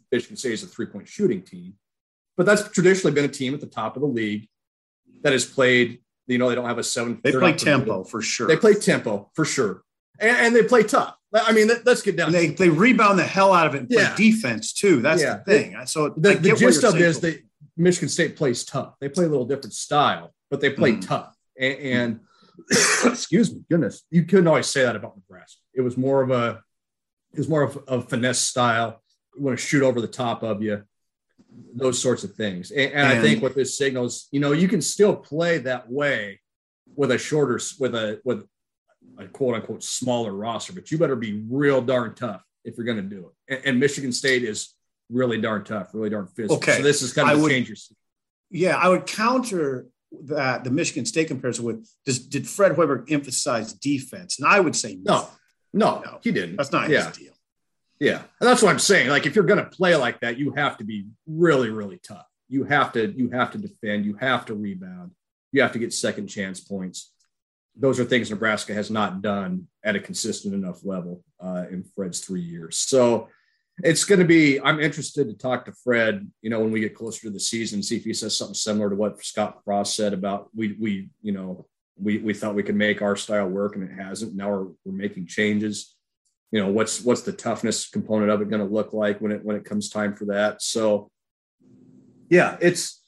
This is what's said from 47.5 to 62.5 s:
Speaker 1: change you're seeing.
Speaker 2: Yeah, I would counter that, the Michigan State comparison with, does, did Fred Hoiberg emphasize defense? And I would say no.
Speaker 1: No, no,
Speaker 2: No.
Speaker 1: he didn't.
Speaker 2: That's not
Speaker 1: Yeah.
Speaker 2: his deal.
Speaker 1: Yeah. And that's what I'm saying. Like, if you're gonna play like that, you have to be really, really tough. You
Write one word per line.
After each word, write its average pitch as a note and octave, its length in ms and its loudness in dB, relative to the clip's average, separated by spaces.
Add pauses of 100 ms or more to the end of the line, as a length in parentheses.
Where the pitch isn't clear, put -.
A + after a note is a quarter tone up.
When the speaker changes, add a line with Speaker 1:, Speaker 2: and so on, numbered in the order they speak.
Speaker 1:
change B2+ 180 0
you're G#2 60 -14
seeing. - 220 -20 (520)
Speaker 2:
Yeah, E3+ 280 0
I F3+ 120 4
would F#3 160 2
counter G#3 800 -2 (360)
that, C3 420 -2
the B2+ 60 -2
Michigan D3+ 340 -2
State D#3+ 240 -2
comparison B2+ 340 -6
with, A2+ 240 -6 (180)
does, B2+ 140 -2
did - 280 -6
Fred F#3+ 260 4
Hoiberg C#3+ 380 0
emphasize B2+ 600 -2
defense? A#2 680 -6
And C#3+ 80 0
I G3+ 120 6
would E3 160 0
say G2+ 260 -6
no. - 260 0 (460)
Speaker 1:
No, G#3 220 2
no, - 60 -12 (100)
Speaker 2:
No. - 100 -18
Speaker 1:
he A#3 100 -2
didn't. F#2+ 260 -4
Speaker 2:
That's - 160 -4
not C#3 160 0
Speaker 1:
Yeah. G#2 180 2
Speaker 2:
his E2 100 -14
deal. - 160 -20 (640)
Speaker 1:
Yeah. A2 180 2 (220)
And A#3 100 4
that's B3 120 6
what F#3+ 100 6
I'm C3 80 0
saying. D3+ 300 4
Like, C#3+ 160 2
if - 100 0
you're G3+ 100 6
gonna - 200 2
play F3 300 2
like A#2+ 260 0
that, A#2 160 -4
you C#3+ 140 -2
have C#3+ 260 -2
to A#2 60 -12
be G#2 240 -8 (200)
really, D#3 420 4
really G2+ 360 -10
tough. - 200 -20 (240)
You B2+ 160 -2